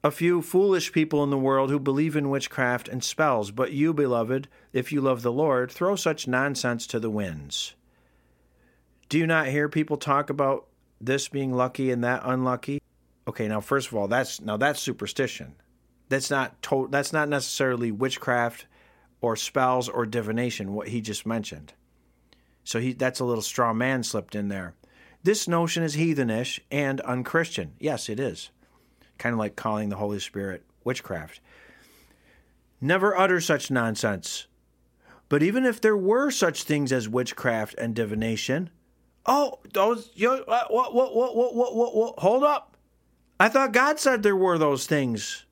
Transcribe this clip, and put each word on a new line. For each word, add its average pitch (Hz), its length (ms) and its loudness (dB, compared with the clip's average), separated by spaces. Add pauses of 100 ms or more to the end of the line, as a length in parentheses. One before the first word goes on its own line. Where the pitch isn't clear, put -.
a 151 60 6
few 170 320 2
foolish 185 500 2
people 151 320 2
in 143 60 0
the 139 80 2
world 135 320 2
who 147 80 2
believe 139 360 0
in 147 140 0
witchcraft 131 600 -2
and 123 140 -6
spells, 120 480 0
but 110 220 -2
you, 151 220 2
beloved, 131 540 0 (240)
if 131 200 -2
you 143 80 0
love 131 220 2
the 120 100 0
Lord, 127 400 2
throw 190 240 0
such - 320 -2
nonsense 127 600 -2
to 117 120 -2
the 110 100 -2
winds." 82 640 -6 (1300)
Do 147 80 -2
you 165 100 2
not 160 200 2
hear 147 220 0
people 156 280 -2
talk 143 320 0
about 139 380 0 (340)
this 131 280 -2
being 135 260 -4
lucky 127 360 0
and 120 140 0
that 123 200 0
unlucky? 127 580 -2 (460)
Okay, 113 180 -4
now, 107 140 -2
first 131 280 0
of 117 60 -10
all, 101 140 0
that's, 120 320 0
now 107 160 -4
that's 139 240 0
superstition. 104 760 -6 (540)
That's 131 220 -2
not 135 320 -2
to-, 135 280 0
that's 143 220 0
not 151 160 0
necessarily 127 640 -2
witchcraft 120 720 -2 (540)
or 113 160 0
spells 127 500 0
or 117 200 -2
divination, 110 680 -4
what 104 160 -6
he 113 140 -4
just 104 240 -8
mentioned. 101 480 -8 (880)
So - 160 -4
he, 127 140 -2
that's 131 260 -2
a 127 60 0
little 117 160 0
straw 117 320 0
man 127 280 0
slipped 107 320 -6
in 101 140 -4
there. 95 260 -8 (480)
This 208 240 2
notion 170 360 0
is 151 140 -2
heathenish 135 640 0 (100)
and 135 320 -2
unchristian. 127 760 -4
Yes, 143 300 -4
it 107 100 -6
is. - 320 -8 (680)
Kind 120 160 -2
of 113 40 -2
like 104 180 -4
calling 107 340 -2
the 95 60 -4
Holy 104 240 -4
Spirit 95 440 -8 (180)
witchcraft. - 580 -8 (1400)
Never 185 340 4
utter 180 280 4
such 147 280 0
nonsense. 113 760 -2 (800)
But 147 140 4
even 233 240 2
if 233 160 0
there 214 140 4
were 233 340 2
such - 320 0
things 143 300 0
as 113 180 0
witchcraft 120 680 -2
and 117 180 -4
divination, 113 760 -2 (560)
oh, 277 320 2 (160)
those, 220 400 2
you, 220 160 2
uh, 247 400 0
what, 240 240 0
what, 254 200 2
what, 240 220 2
what, 247 180 2
what, 240 220 0
what, 233 180 0
what, 220 260 0
hold 240 240 4
up. - 320 0 (640)
I 208 80 8
thought 269 240 4
God 285 280 4
said 254 220 4
there 202 140 4
were 185 220 4
those 143 280 4
things. 127 640 0